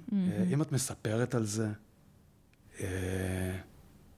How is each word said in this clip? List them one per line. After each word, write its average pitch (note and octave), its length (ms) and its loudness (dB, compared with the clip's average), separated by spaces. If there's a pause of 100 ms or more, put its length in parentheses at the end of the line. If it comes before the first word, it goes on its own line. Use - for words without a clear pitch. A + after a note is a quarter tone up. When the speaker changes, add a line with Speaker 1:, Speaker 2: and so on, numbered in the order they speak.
(120)
Speaker 1:
מהמם. F#3 200 2
Speaker 2:
אה, F#3 200 2
אם C#3+ 100 4
את D3+ 100 -4
מספרת A#2+ 600 0
על A2+ 100 2
זה, G#2+ 240 0 (1120)
אה, F#2 800 -2 (600)